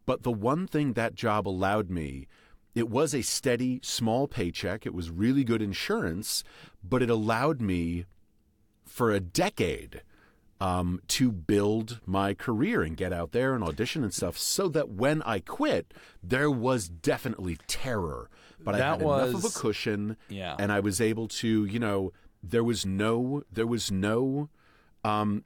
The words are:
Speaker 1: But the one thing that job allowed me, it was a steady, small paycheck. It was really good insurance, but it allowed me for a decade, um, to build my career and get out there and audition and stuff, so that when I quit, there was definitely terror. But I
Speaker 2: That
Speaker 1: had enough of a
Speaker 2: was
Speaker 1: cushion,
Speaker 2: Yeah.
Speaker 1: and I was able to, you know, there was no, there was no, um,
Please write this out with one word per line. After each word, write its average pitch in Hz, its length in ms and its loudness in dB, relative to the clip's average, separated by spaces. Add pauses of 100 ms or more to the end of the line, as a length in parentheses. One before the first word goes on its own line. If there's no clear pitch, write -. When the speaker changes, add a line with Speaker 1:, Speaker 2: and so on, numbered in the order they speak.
Speaker 1:
But 127 160 -2
the 127 80 0
one 127 380 0
thing 147 240 0
that 113 240 -2
job 107 320 0
allowed 98 420 0
me, 69 380 -4 (480)
it 117 120 0
was 139 240 2
a 131 100 0
steady, 127 600 0
small 120 460 0
paycheck. 95 580 -4
It 95 80 -6
was 85 160 -6
really 117 320 2
good 117 200 2
insurance, 104 840 -2 (400)
but 123 180 2
it 117 80 2
allowed 117 500 2
me 87 440 0 (800)
for 117 260 0
a 101 100 2
decade, 90 840 -2 (580)
um, 90 480 0
to 127 240 2
build 107 720 0
my 98 280 0
career 135 480 0
and 80 140 -4
get 90 160 -2
out 85 200 -4
there 131 220 2
and 113 100 -2
audition 110 400 -2
and 95 100 -2
stuff, - 240 -2
so - 300 0
that 151 220 0
when 127 320 2
I 107 180 -2
quit, - 520 -2 (300)
there 131 280 2
was 120 380 0
definitely 92 800 -2
terror. 87 640 -2 (340)
But 104 120 0
I - 20 2
Speaker 2:
That 127 60 4
Speaker 1:
had 156 180 0
enough 143 260 4
of 123 60 0
a 127 40 -2
Speaker 2:
was 208 180 -2
Speaker 1:
cushion, 107 600 -2 (120)
Speaker 2:
Yeah. 92 300 -6
Speaker 1:
and 101 120 0
I 104 80 4
was 98 220 2
able 113 280 2
to, 110 360 2
you 104 160 -4
know, 98 320 0 (320)
there 117 180 2
was 113 240 0
no, 117 560 0 (100)
there 113 140 2
was 117 240 -2
no, 123 600 0 (540)
um, 107 420 0